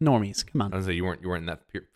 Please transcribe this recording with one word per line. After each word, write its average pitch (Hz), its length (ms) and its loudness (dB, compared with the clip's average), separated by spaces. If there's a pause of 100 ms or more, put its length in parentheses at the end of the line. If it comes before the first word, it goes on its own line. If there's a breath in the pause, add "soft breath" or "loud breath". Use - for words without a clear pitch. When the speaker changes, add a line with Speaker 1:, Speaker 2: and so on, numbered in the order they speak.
Speaker 1:
Oh. - 20 0
Speaker 2:
Normies. 110 420 2
Come 143 160 -2
Speaker 1:
I 101 40 0
Speaker 2:
on. 98 60 -4
Speaker 1:
was 95 140 -2
gonna 92 60 0
say, 85 40 2
you 87 80 0
weren't, 90 180 -2
you 90 80 -6
weren't 87 120 -2
in 82 60 -8
that 82 240 -8
per-, - 240 -10